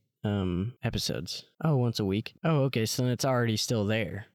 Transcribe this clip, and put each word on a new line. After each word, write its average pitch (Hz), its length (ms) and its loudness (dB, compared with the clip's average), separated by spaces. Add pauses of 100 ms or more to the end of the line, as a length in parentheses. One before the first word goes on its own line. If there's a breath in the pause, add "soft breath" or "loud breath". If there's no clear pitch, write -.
(240)
um, 98 580 0
episodes?" - 640 -4 (180)
"Oh, 160 140 2
once 120 240 2
a 107 60 0
week." 98 360 -2
"Oh, 156 220 2
okay, 127 220 0
so - 180 -2
then 123 80 2
it's 120 140 -2
already 120 320 2
still 110 280 0
there." 107 500 -2